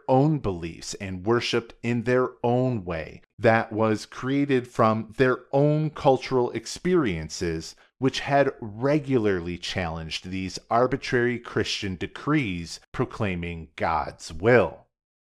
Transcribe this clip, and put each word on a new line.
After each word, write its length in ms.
own 300
beliefs 560
and 320
worshipped 560
in 220
their 260
own 420
way 380
that 340
was 320
created 640
from 500
their 340
own 380
cultural 640
experiences, 1200
which 220
had 420
regularly 960
challenged 720
these 300
arbitrary 720
Christian 560
decrees 840
proclaiming 840
God's 560
will. 540